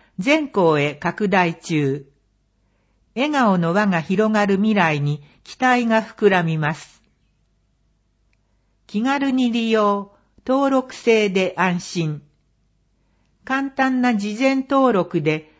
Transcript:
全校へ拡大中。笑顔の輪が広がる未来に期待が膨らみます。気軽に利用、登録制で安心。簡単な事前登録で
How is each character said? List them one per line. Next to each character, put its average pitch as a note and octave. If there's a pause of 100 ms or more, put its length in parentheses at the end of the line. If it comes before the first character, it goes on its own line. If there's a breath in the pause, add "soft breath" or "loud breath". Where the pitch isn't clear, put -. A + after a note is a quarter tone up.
(180 soft breath)
全 C#4+
校 E3
へ C#3+
拡 F3
大 F3+
中。 C#3+ (1120)
笑 C#4
顔 A#3
の E3+
輪 G#3
が F3
広 G#3+
が G#3
る G3
未 G#3+
来 D#3+
に D3 (200 soft breath)
期 -
待 B3
が A3
膨 G#3+
ら F#3
み D#3+
ま D3+
す。 - (1800)
気 G#3
軽 C#4
に B3+
利 A3+
用、 G3+ (340 soft breath)
登 C4+
録 C4
制 A3
で F#3
安 F3
心。 D#3 (1200)
簡 C4+
単 C4
な B3
事 G#3
前 C4+
登 C4+
録 F3
で D#3